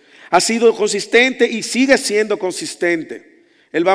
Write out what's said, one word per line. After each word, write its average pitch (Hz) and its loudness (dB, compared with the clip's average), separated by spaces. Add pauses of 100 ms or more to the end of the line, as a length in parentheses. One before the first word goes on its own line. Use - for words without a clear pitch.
(280)
Ha 180 2
sido 226 2
consistente 240 0
y 226 -6
sigue 262 2
siendo 208 -2
consistente. 170 -6 (280)
Él 175 0
va 190 4
a - 4